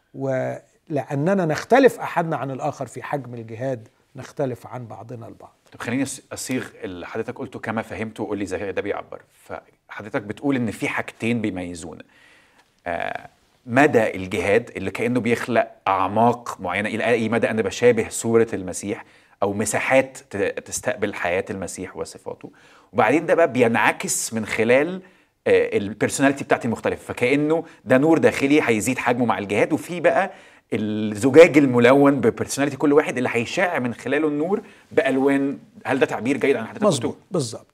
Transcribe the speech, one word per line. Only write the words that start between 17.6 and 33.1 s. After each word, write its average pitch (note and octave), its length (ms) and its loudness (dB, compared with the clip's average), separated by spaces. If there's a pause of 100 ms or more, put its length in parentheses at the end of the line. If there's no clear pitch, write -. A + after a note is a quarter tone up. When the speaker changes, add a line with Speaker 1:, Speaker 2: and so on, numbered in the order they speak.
Speaker 2:
بشابه A2 460 2
صورة A2+ 440 2
المسيح F#2+ 520 -8 (380)
أو G2+ 100 0
مساحات B2+ 640 0 (120)
ت-، G2+ 60 -8
تستقبل - 800 -4
حياة F#2 360 -2
المسيح F#2 460 -10
وصفاته، - 540 -12 (420)
وبعدين A#2+ 340 2
ده F3 80 2
بقى D#3+ 180 4
بينعكس A#2 840 0
من A2 120 -4
خلال، C#3+ 560 2 (440)
آه، G2 300 2
البيرسوناليتي B2 680 0
بتاعتي - 200 0
المختلفة، G2+ 400 -2
فكأنه D3 600 0 (200)
ده B2+ 140 4
نور D#3 200 6
داخلي C#3 440 4
هيزيد A#2+ 360 0
حجمه B2 260 0
مع G#2+ 140 0
الجهاد، G2+ 340 0
وفي E3+ 280 -6
بقى E3 320 2 (400)
الزجاج G#2+ 840 6
الملون C3+ 640 6
ببرسوناليتي A#2 560 -2
كل C#3+ 160 2
واحد D3 240 2